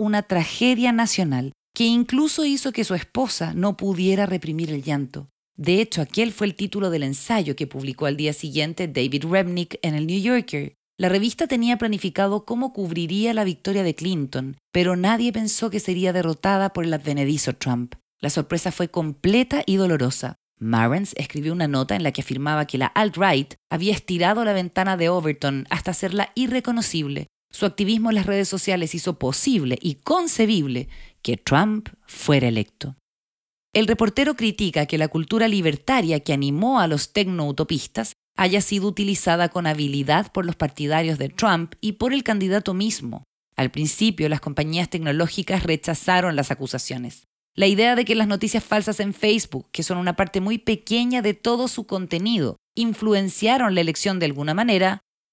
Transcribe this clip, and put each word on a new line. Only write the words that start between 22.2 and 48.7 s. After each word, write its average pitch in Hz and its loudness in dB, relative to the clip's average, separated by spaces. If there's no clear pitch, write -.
afirmaba 147 -2
que 131 -4
la 131 0
alt-right 175 2
había 180 0
estirado 185 0
la 208 2
ventana 190 0
de 165 2
Overton 147 0
hasta 180 -2
hacerla 196 -2
irreconocible. 233 -2
Su - -2
activismo 214 2
en 220 2
las 190 2
redes 196 0
sociales 180 -2
hizo 165 -4
posible 131 0
y 151 -2
concebible 208 2
que 117 -2
Trump 214 2
fuera 131 2
electo. 113 -4
El 214 4
reportero 226 2
critica 196 0
que 156 -2
la 156 2
cultura 180 0
libertaria 175 2
que 147 -2
animó 151 2
a 170 4
los 147 -2
tecnoutopistas 160 -2
haya 190 4
sido 196 0
utilizada 185 0
con 175 -2
habilidad 151 0
por 185 -4
los 170 -4
partidarios 156 -2
de 139 -4
Trump 170 0
y 214 -4
por 240 -2
el 269 0
candidato 202 0
mismo. 185 -4
Al 131 0
principio, 156 0
las 151 0
compañías 156 -2
tecnológicas 165 -2
rechazaron 170 0
las 139 0
acusaciones. 123 -8
"La 196 4
idea 220 4
de 240 2
que 214 0
las 220 2
noticias 208 -2
falsas 214 -2